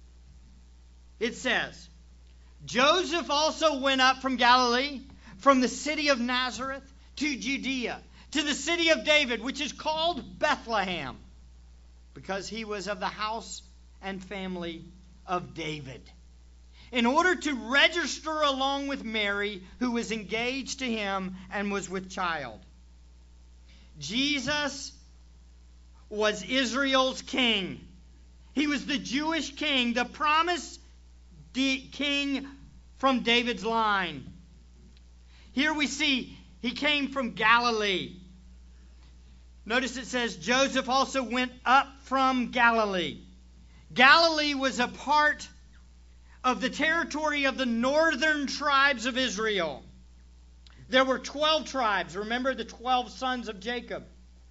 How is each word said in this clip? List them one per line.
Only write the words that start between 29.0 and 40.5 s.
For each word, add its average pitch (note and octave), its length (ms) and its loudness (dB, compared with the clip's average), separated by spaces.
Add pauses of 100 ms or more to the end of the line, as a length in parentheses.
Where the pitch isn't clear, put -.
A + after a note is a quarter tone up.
king, B3+ 400 0
the B3 100 0
promised D#4 760 0 (720)
de-, C4 360 -2
king C#4+ 600 -2 (500)
from C4 220 2
David's A#3 440 0
line. G3+ 680 0 (1200)
Here D4+ 200 2
we D4 140 0
see C4+ 500 -2 (240)
he A#3+ 120 -4
came C#4+ 360 0
from C4 240 -4
Galilee. G#3+ 840 2 (1500)
Notice A#3+ 320 -2
it B3 100 -10
says, A#3 300 -2
"Joseph B3+ 520 2